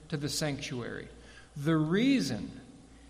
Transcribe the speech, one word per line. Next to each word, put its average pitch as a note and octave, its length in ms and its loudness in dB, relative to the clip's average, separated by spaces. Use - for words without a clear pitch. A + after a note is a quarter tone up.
to D#3 80 -4
the C#3+ 120 -2
sanctuary. B2 800 -6
The D3+ 200 2
reason E3 840 2